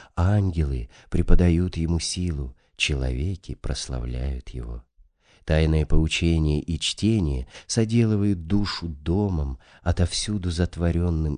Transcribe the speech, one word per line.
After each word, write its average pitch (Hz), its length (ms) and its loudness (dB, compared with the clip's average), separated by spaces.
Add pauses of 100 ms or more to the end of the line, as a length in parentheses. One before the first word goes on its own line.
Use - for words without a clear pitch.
(160)
ангелы 82 760 0 (200)
преподают 87 680 6
ему 82 220 0
силу, 76 560 -6 (200)
человеки 65 760 -4
прославляют 64 960 -6
его. 58 340 -12 (640)
Тайное 78 400 2
поучение 78 760 2
и 82 200 -4
чтение 85 680 -2 (200)
соделывают 107 800 0
душу 98 400 -2
домом, 78 720 -2 (240)
отовсюду 90 680 -2
затворенным 82 880 0